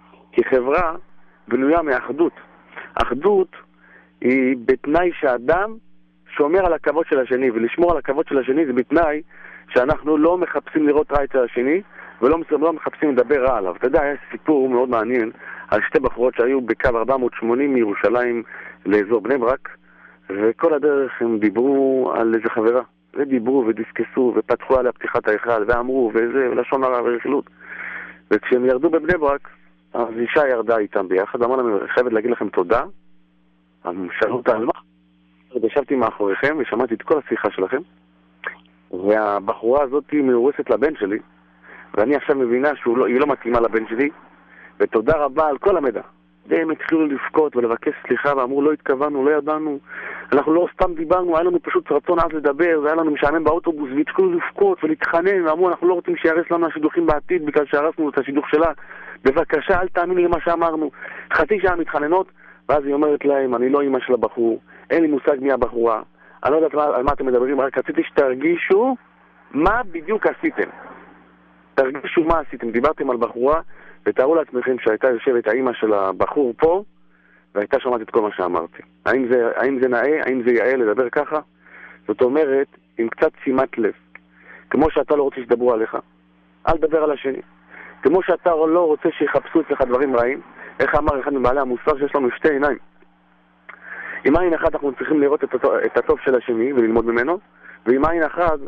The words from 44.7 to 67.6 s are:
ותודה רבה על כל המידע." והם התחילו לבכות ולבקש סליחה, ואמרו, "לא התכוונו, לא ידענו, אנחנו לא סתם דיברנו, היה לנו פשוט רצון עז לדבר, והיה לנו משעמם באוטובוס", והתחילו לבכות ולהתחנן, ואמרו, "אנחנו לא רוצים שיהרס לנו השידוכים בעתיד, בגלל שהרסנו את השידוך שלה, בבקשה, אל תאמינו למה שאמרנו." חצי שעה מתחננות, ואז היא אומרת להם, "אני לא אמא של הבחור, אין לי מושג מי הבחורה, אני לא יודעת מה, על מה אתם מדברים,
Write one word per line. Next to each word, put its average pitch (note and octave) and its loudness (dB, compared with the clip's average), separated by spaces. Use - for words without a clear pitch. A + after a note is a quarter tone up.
ותודה B2+ 2
רבה D3 0
על C#3 -2
כל G3 2
המידע." A#2+ -2
והם D#3+ 0
התחילו D#3+ 0
לבכות C#3+ -2
ולבקש A#2 -2
סליחה, C#3 0
ואמרו, C3+ 0
"לא D3+ 2
התכוונו, C#3+ -2
לא C#3+ 4
ידענו, D3+ -2
אנחנו C#3+ 2
לא F3 2
סתם F3+ 0
דיברנו, E3 0
היה E3 2
לנו F3 0
פשוט D#3 -2
רצון E3+ 0
עז E3 2
לדבר, D3+ 2
והיה D3+ 2
לנו D#3+ 0
משעמם D3+ 0
באוטובוס", D3+ -2
והתחילו F3+ 2
לבכות F3+ 0
ולהתחנן, E3+ 0
ואמרו, E3 2
"אנחנו E3+ 0
לא F#3 4
רוצים F3 -4
שיהרס E3 0
לנו E3+ 2
השידוכים D#3 0
בעתיד, D3+ 0
בגלל D3 0
שהרסנו D3+ 0
את C3+ -4
השידוך C#3 -2
שלה, D#3 2
בבקשה, D#3 2
אל F#3 0
תאמינו F3+ 0
למה F3 2
שאמרנו." E3 0
חצי D#3+ 2
שעה F#3 2
מתחננות, D#3+ 0
ואז C#3+ 2
היא C#3+ 0
אומרת D3 2
להם, C3+ 2
"אני B2 2
לא C#3+ 2
אמא C3+ 0
של B2+ -2
הבחור, A2+ 0
אין E3 2
לי D#3+ 2
מושג D3 2
מי C3+ 0
הבחורה, A#2 0
אני C3+ 0
לא D#3 4
יודעת D#3+ 2
מה, D3 0
על B2+ 0
מה C#3+ 2
אתם C#3 -4
מדברים, C3 0